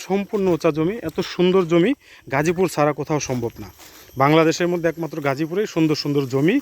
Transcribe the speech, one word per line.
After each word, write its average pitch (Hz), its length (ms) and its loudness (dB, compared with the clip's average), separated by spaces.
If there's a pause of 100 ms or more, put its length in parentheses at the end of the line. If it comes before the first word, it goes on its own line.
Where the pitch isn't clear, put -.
সম্পূর্ণ 196 380 -2 (100)
উঁচা 160 160 0
জমি। 160 240 -2 (120)
এত 156 100 -8 (160)
সুন্দর 180 380 2
জমি 170 200 4 (400)
গাজীপুর 160 380 0
ছাড়া 151 240 0
কোথাও 151 260 -4
সম্ভব 120 400 -6
না। 101 100 -14 (480)
বাংলাদেশের 156 500 4
মধ্যে 175 220 -2
একমাত্র 160 320 -8
গাজীপুরেই 156 460 -2
সুন্দর 160 360 0
সুন্দর 143 220 0
জমি, 135 360 2